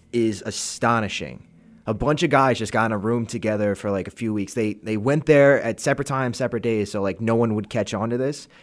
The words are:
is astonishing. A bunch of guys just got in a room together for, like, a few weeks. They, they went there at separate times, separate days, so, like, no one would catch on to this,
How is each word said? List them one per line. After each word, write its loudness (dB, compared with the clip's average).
is 0
astonishing. -4
A -2
bunch 0
of 0
guys 4
just -4
got 2
in -2
a -2
room -2
together -2
for, -4
like, -2
a -10
few -4
weeks. -4
They, -2
they -4
went 0
there 8
at -4
separate -2
times, -2
separate -2
days, 0
so, -2
like, -2
no 2
one 2
would -4
catch -4
on -2
to 0
this, -4